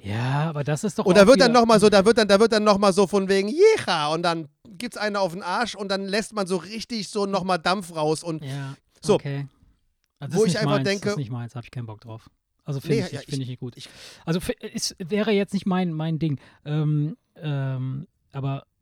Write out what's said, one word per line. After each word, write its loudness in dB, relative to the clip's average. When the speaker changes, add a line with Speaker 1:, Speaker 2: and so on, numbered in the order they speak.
Speaker 1:
Ja, -2
aber -6
das -4
ist -4
doch 0
Speaker 2:
Und 6
da 10
Speaker 1:
auch 8
Speaker 2:
wird 8
dann 6
Speaker 1:
wieder 8
Speaker 2:
noch 4
mal 6
so, 8
da 6
wird 6
dann, 4
da 6
wird 4
dann 2
noch 4
mal 4
so 4
von 0
wegen, 0
„Jicha!“ 2
Und -2
dann -2
gibt's -10
einen -4
auf -2
den -12
Arsch -4
und -10
dann -4
lässt -4
man -2
so -2
richtig -10
so -4
noch -4
mal 0
Dampf -4
raus -2
und -8
Speaker 1:
Ja, -10
Speaker 2:
so. 2
Speaker 1:
okay. -6
Also -10
das 2
Speaker 2:
Wo 4
Speaker 1:
ist 2
Speaker 2:
ich 0
Speaker 1:
nicht -2
Speaker 2:
einfach 0
Speaker 1:
meins, 0
Speaker 2:
denke -2
Speaker 1:
das -2
ist -6
nicht -8
meins, -10
hab -12
ich -20
keinen -10
Bock -16
drauf. -18
Also -8
finde -2
Speaker 2:
Nee, -2
Speaker 1:
ich, -10
Speaker 2:
ja, -10
Speaker 1:
ich, -18
finde -8
Speaker 2:
ich -4
Speaker 1:
ich -8
nicht -12
gut. -12
Speaker 2:
ich -20
Speaker 1:
Also -2
f-, -6
es -8
wäre -2
jetzt 0
nicht -4
mein, 0
mein -4
Ding. -2
Ähm, -2
ähm, -6
aber -8